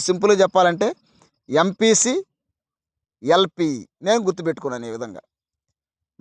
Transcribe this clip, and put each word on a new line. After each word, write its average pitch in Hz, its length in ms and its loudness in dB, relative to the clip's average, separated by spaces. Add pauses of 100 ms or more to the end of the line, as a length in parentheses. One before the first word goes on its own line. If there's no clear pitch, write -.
సింపుల్గా 196 360 2
చెప్పాలంటే 185 460 2 (760)
ఎంపీసీ, 220 520 2 (1200)
ఎల్పీ. 180 340 -2 (360)
నేను 226 220 2
గుర్తుపెట్టుకున్నాను 147 560 -6
ఈ 113 120 -10
విధంగా. 110 240 -12 (1000)